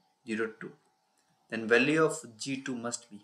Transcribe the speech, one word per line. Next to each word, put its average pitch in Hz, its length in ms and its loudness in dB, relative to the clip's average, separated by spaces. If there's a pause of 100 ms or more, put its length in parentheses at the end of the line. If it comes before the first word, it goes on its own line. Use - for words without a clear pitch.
(260)
zero 113 200 -2
to 107 160 -10
two। - 100 -12 (800)
Then 113 160 -6
value 143 340 6
of 160 140 2 (220)
G 135 240 -6
two 131 120 -6
must 117 360 -8
be, 104 140 -16